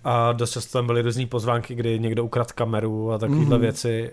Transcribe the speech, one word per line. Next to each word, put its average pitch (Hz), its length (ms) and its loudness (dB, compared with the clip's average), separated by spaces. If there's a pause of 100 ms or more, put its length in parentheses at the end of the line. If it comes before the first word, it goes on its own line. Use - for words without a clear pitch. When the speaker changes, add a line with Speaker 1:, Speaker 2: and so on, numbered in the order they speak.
Speaker 1:
a 120 280 4
dost 117 180 -2
často - 280 -4
tam 123 80 0
byly 120 160 2
různý 120 240 -2
pozvánky, 117 480 -2
kdy 113 260 0
někdo 113 240 0
ukradl 117 300 -2
kameru 110 580 -2
a 110 60 0
takovýhle 139 380 2
Speaker 2:
Mhm. 117 40 4
Speaker 1:
věci 113 520 0